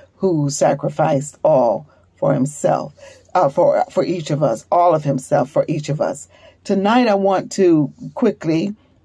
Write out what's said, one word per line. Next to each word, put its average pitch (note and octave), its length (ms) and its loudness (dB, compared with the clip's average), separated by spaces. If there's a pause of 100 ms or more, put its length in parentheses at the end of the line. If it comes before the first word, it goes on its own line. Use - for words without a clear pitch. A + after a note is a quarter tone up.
(180)
who D#3 320 0
sacrificed D3+ 960 -2
all C3 440 2 (280)
for D#3 180 -2
himself, D3 600 -2 (420)
uh, C#4 140 2
for, - 420 2
for F3+ 120 0
each E3+ 280 -4
of D3 100 -2
us, A2+ 300 -2
all F3 240 4
of D#3 80 -2
himself D3 460 -2
for - 180 0
each D3+ 220 -6
of D3+ 120 -4
us. - 260 -6 (360)
Tonight, G#3 440 2
I G#3 80 2
want F#3+ 380 0
to E3 400 2 (220)
quickly, G3 600 -2 (300)